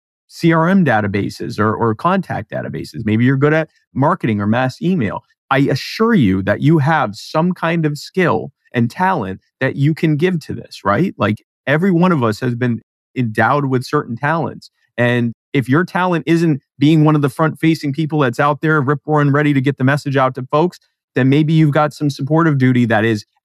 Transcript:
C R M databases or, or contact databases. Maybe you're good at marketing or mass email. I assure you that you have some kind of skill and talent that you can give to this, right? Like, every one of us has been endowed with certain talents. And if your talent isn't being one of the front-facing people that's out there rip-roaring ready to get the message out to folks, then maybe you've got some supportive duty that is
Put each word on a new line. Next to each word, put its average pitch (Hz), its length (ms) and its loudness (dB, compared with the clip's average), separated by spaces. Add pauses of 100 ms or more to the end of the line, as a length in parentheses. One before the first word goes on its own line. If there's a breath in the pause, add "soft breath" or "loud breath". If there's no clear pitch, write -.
(280)
C - 240 0
R 165 160 4
M 190 160 4
databases 104 760 -2
or, 107 140 2
or 113 220 0
contact 170 560 -4
databases. 73 540 -8
Maybe 110 180 2
you're 135 140 2
good 147 160 2
at 156 160 0 (240)
marketing 131 480 0
or 101 60 -2
mass 127 340 -2
email. 151 420 -2 (260)
I - 100 2
assure 147 540 -2
you 98 300 2
that 101 160 -2
you 160 200 2
have 135 360 0
some 175 380 -2
kind 165 320 -2
of 147 120 -4
skill - 540 -2 (220)
and 120 180 0
talent 156 480 -2 (220)
that 131 160 -4
you 143 160 0
can 151 240 0
give 175 240 0
to - 120 -12
this, - 300 -16
right? 123 340 0
Like, 104 200 -2 (280)
every 160 260 0
one 175 200 2
of 147 120 0
us 107 180 -2
has 123 140 -4
been 120 260 -2 (340)
endowed 120 500 0
with 131 200 -2
certain 123 320 -4
talents. 147 520 -6 (280)
And 120 340 0 (220)
if 135 160 -2
your 165 160 2
talent 180 420 -2
isn't 165 360 2 (160)
being 151 260 4
one 156 100 4
of 147 60 2
the 143 80 2
front-facing 156 640 -2
people 156 260 -2
that's 123 200 0
out 147 220 0
there 156 200 2
rip-roaring 143 500 0
ready 147 220 2
to 135 80 2
get 139 160 -2
the 127 60 -4
message 139 340 0
out 131 180 2
to 131 160 -10
folks, 165 280 0 (340)
then 131 160 2
maybe 151 240 2
you've 156 180 4
got 151 220 0
some 151 160 -4
supportive 156 480 0
duty 127 280 2
that 110 200 2
is 110 180 0 (220)